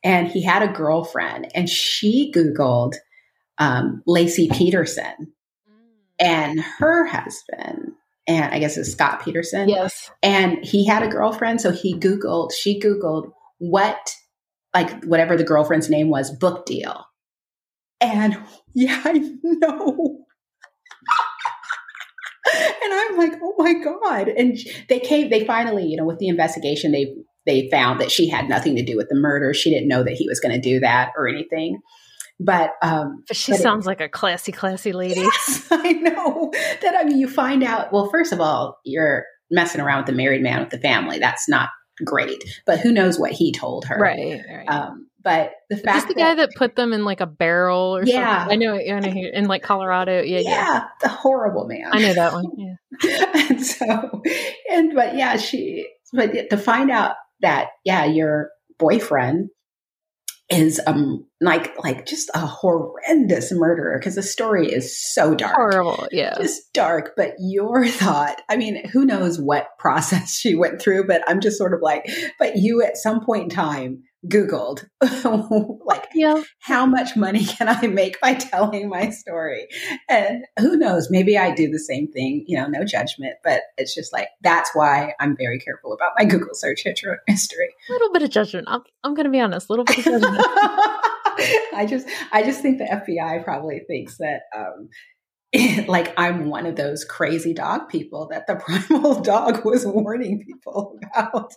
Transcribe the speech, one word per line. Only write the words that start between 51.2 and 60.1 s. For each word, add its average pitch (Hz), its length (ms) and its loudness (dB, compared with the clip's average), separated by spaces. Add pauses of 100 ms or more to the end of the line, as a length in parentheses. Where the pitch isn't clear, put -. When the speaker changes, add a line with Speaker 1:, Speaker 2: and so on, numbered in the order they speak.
Speaker 1:
man. - 260 -10
Speaker 2:
I 214 60 4
know 208 160 4
that 170 180 2
one. 175 120 -4 (120)
Yeah. 190 180 -10 (600)
Speaker 1:
<laughs> 294 140 2
And - 160 2
so, - 560 -4 (500)
and, 320 240 4
but 240 200 2
yeah, 254 220 0
she, 165 500 -6 (240)
but 220 380 0
to 208 80 2
find 240 340 2
out 220 240 0 (260)
that, 151 280 2 (160)
yeah, 185 200 2
your 151 440 2 (300)
boyfriend 160 720 2 (1000)